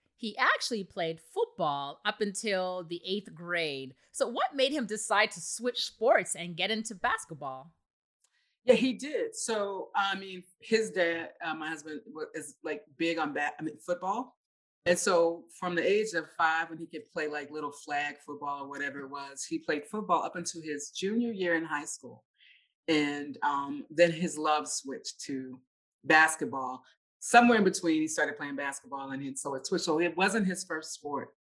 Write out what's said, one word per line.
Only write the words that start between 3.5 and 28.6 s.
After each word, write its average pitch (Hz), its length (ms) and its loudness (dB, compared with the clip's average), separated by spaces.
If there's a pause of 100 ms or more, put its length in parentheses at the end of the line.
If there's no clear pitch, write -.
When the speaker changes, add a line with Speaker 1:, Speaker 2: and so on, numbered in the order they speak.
Speaker 1:
So - 160 0
what 302 280 0
made 269 160 4
him 285 140 0
decide 214 460 2
to 170 100 -12
switch - 420 -4
sports 226 520 2
and 170 200 -8
get 180 140 0
into 220 240 -4
basketball? 147 800 -6 (920)
Speaker 2:
Yeah, 247 120 10
he 254 180 4
did. 226 420 -4
So, 202 600 -4
I 196 200 2
mean, 190 280 -10 (160)
his 220 320 2
dad, 170 380 0 (140)
uh, 160 120 -4
my 156 140 -6
husband, 151 360 -10
wa-, 151 200 -12 (100)
is, 151 180 -10 (100)
like, 151 200 -6 (140)
big 165 200 0
on 147 160 -2
ba-, 147 260 -2
I 160 40 -8
mean, 151 160 -8
football. 190 580 -4 (480)
And 180 120 6
so 170 480 2 (140)
from 180 140 -4
the 170 100 2
age 208 300 2
of 160 120 -2 (120)
five, 165 320 2
when 165 80 -10
he 165 80 -12
could 156 260 -14
play, 156 160 -4
like, 147 220 -6
little 147 220 -6
flag 147 520 -6
football 143 420 -8
or 139 40 -12
whatever 143 300 -6
it 139 100 -10
was, 139 340 -10
he 160 140 -4
played 151 300 -2
football 185 360 2
up - 120 -6
until 170 260 -6
his 147 300 -8
junior 226 400 0
year 185 240 2
in 165 100 0
high 147 200 -4
school. - 380 -14 (640)
And, 147 540 2
um, 143 480 0
then 165 220 8
his 160 260 -2
love 151 300 2
switched - 540 -8
to 131 380 -8 (440)
basketball. 135 800 4 (400)
Somewhere 240 360 8
in 208 40 6
between, 165 380 4
he 156 60 0
started 151 300 -2
playing 143 180 -8
basketball, 139 560 -8